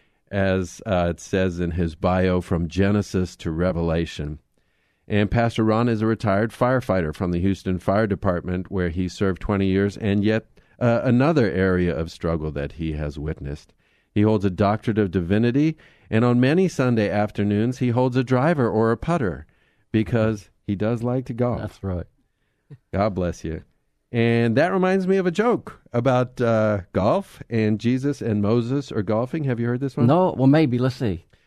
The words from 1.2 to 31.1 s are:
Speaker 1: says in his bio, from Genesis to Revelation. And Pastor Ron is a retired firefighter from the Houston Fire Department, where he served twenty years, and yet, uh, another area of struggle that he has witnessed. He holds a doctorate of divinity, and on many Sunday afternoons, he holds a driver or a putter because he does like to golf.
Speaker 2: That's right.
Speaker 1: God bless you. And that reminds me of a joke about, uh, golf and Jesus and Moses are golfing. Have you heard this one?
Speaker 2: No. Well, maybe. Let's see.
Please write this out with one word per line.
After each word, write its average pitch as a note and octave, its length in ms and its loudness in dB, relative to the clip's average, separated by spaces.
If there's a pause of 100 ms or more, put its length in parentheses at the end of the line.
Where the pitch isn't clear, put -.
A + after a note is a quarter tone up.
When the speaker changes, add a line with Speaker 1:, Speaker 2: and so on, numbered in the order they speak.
Speaker 1:
says F#2 400 -2
in E2+ 100 -2
his E2+ 240 -2
bio, F#2 460 2
from F2 260 -2
Genesis G2 680 0
to - 120 -8
Revelation. D#2+ 880 -2 (680)
And G#2 240 0
Pastor A#2 320 2
Ron A2 260 2
is A2 120 0
a A2 40 0
retired A2 460 0
firefighter G2+ 640 0
from F2+ 160 -2
the F2 80 0
Houston F#2 400 -2
Fire G#2 280 0
Department, F2+ 640 -4
where F2+ 180 -2
he F2+ 200 -4
served F#2+ 320 -2
twenty G2 260 0
years, F#2+ 300 0
and G2+ 260 0
yet, G#2+ 220 0 (340)
uh, A#2 240 2
another C3 480 2
area F2+ 440 2
of E2 160 -6
struggle E2 400 -4
that C#2+ 220 -6
he D#2+ 200 -6
has D2 240 -6
witnessed. D2 560 -10 (400)
He G#2 80 2
holds G#2+ 240 4
a G2 40 2
doctorate G#2 500 0
of G2 120 2
divinity, A#2 640 2 (340)
and A2 140 2
on B2 160 4
many D#3+ 280 4
Sunday A#2+ 420 0
afternoons, G#2 680 0
he B2 100 0
holds B2 260 0
a C3 80 2
driver B2+ 460 2
or A2 220 2
a A#2 60 0
putter A#2+ 480 -4 (460)
because A2 580 0 (180)
he G2+ 80 -2
does A2 280 -2
like B2 220 -4
to B2+ 80 -8
golf. A#2+ 280 -2
Speaker 2:
That's - 220 -12
right. F#2 220 -4 (880)
Speaker 1:
God G2 220 0
bless F2 280 -4
you. D#2 200 -8 (480)
And A#2 460 2
that E3+ 140 2
reminds F#3 360 0
me F#3+ 100 2
of F#3 80 0
a F3+ 60 0
joke - 500 -2 (100)
about, B2+ 480 0
uh, A2 420 2 (120)
golf B2 560 0
and G#2+ 300 0
Jesus C3 420 0
and G#2+ 200 0
Moses A#2+ 500 0
are A#2 100 -4
golfing. A#2 440 -2
Have B2 140 -2
you A#2 60 -2
heard B2 140 -2
this C#3 180 -6
one? A#2 100 4
Speaker 2:
No. F3 300 4
Well, C3 100 4
maybe. C#3 300 4
Let's B2+ 180 0
see. G2 300 -4 (220)